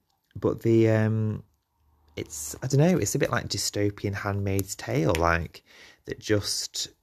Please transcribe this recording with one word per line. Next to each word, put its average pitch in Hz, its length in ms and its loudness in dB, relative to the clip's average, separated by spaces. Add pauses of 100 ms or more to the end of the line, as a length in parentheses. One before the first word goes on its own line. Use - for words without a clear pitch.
(360)
but 101 280 -2
the, 113 260 6
um, 110 540 0 (720)
it's, - 480 -10
I - 20 -6
don't 135 140 2
know, 175 180 4
it's - 160 0
a 139 60 -2
bit 160 100 2
like - 200 -2
dystopian 104 680 -2
Handmaid's 98 600 -2
Tale, 127 440 0
like, 85 440 0 (420)
that - 140 -10
just - 680 -2 (160)